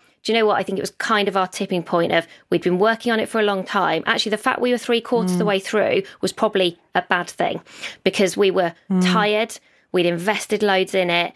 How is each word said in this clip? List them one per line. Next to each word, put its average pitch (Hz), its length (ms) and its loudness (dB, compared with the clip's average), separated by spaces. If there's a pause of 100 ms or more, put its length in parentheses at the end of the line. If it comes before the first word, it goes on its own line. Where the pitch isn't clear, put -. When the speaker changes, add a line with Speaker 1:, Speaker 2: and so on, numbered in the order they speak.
(240)
Speaker 1:
do - 80 -2
you 226 60 2
know 220 80 4
what? 208 120 2
I 190 60 0
think 190 140 -6
it - 40 -2
was - 100 -6
kind 208 360 0
of 190 80 -2
our 185 120 0
tipping 185 360 -4
point 170 300 0
of, 165 120 2 (240)
we'd 170 120 2
been 180 180 0
working 220 320 0
on 220 80 0
it 202 80 -2
for 226 120 -2
a 208 40 2
long 202 220 -2
time. 165 400 0
Actually, 165 240 0
the 208 80 0
fact - 240 -4
we 247 100 2
were 240 60 2
three 233 240 -2
quarters 185 320 0
of 175 60 0
the 180 40 0
Speaker 2:
Mm. 175 40 0
Speaker 1:
way 196 120 2
through 196 440 0 (180)
was 190 100 -2
probably 190 460 0 (180)
a 180 60 2
bad 175 280 -2
thing - 300 -2 (440)
because - 340 0
we 196 120 4
were 175 240 0 (160)
Speaker 2:
Mm. 185 220 2
Speaker 1:
tired. 214 480 0 (320)
We'd 180 140 2
invested 196 580 -2
loads 190 320 2
in 180 140 2
it. 175 260 0